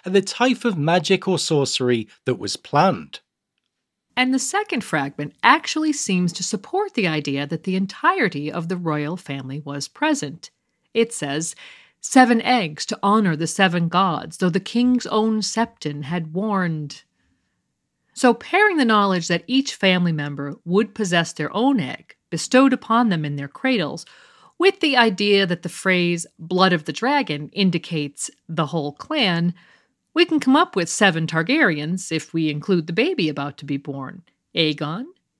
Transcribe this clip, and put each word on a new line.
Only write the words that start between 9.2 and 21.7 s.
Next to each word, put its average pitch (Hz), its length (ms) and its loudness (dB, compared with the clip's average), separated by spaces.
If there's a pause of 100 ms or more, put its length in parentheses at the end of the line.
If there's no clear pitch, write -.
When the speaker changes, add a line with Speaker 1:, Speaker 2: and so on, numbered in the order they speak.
Speaker 2:
was 143 260 -10
present. 285 640 -4 (420)
It 233 200 0
says, 147 420 -6 (460)
"Seven 240 400 6
eggs 180 460 -2
to - 140 -6
honor 202 360 2
the 165 100 -2
seven 175 400 2
gods, 175 500 0
though 185 120 2
the 165 100 0
king's 240 480 0
own 220 320 0
septon 175 640 -4
had 160 300 -6
warned." 175 720 -4 (1080)
So 240 200 2
pairing 381 420 2
the 294 80 2
knowledge 202 460 2
that 175 180 0
each 269 280 0
family 180 360 2
member 143 540 -6
would 202 280 0
possess 175 380 0
their - 240 -6
own 254 240 2